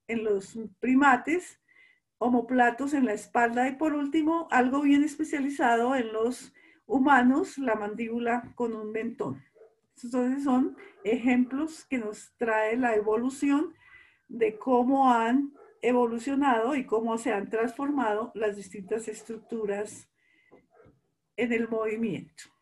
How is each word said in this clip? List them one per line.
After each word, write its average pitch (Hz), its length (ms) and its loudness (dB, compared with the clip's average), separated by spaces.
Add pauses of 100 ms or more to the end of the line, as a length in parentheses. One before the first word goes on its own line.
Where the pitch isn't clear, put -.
en 220 180 -4
los 202 320 -2 (220)
primates, 269 840 2 (560)
omóplatos 247 760 2
en 277 120 2
la 208 80 0
espalda 240 560 0
y 269 60 -6
por 311 180 0
último, 311 580 0
algo 254 300 4
bien 285 220 6
especializado 277 920 0
en 226 160 -2
los 226 420 -4 (340)
humanos, 262 720 4
la 254 180 -2
mandíbula 226 800 -4
con 233 180 -4
un 214 180 -10
mentón. 220 520 -8 (600)
Entonces 254 400 -2
son 277 320 2 (300)
ejemplos 254 800 0
que 262 140 -4
nos 214 380 -10
trae 220 380 0
la 240 200 0
evolución 262 800 0 (540)
de 226 300 -2
cómo 254 540 4
han 240 420 2 (280)
evolucionado 247 960 0
y 262 100 -4
cómo 226 340 -2
se 233 120 -2
han 196 180 -4
transformado 247 840 -2
las 208 220 -4
distintas 208 520 -8
estructuras 214 1000 -8 (1300)
en 240 180 0
el 226 160 -2
movimiento. 220 760 -6 (160)